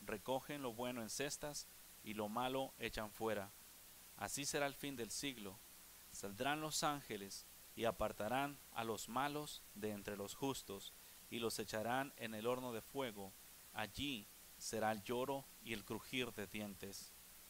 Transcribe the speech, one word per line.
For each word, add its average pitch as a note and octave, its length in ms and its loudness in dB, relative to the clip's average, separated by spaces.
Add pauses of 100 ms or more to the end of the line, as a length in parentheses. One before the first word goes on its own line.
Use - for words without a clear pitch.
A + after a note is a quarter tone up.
recogen B2+ 600 0
lo B2 120 0
bueno B2 280 0
en G#2 80 -2
cestas, C#3+ 580 -2 (360)
y G#2+ 120 -4
lo G#2+ 120 4
malo C3 520 2
echan A2 320 0
fuera. G#2 400 2 (680)
Así C3+ 280 0
será C#3+ 200 4
el C#3 80 2
fin C#3 220 -2
del A2+ 160 0
siglo. G#2+ 480 -2 (520)
Saldrán B2+ 480 2
los D#3 240 2
ángeles, A#2+ 640 0 (300)
y A2 100 4
apartarán A2+ 720 4 (160)
a A#2 100 2
los A2 240 2
malos C#3+ 540 2 (140)
de G#2+ 160 2
entre G2+ 260 -2
los G2+ 160 -2
justos, - 580 0 (380)
y A#2 100 -2
los A2+ 200 4
echarán A2+ 580 2
en A2+ 160 -2
el G#2+ 140 0
horno B2 260 4
de G#2+ 80 -2
fuego. G#2 500 -2 (420)
Allí A2 540 0 (300)
será A2 340 4
el G#2+ 120 2
lloro C3 420 2 (180)
y A#2 80 -2
el G#2 140 0
crujir A#2 480 0
de G2+ 140 -2
dientes. G2+ 640 -4 (360)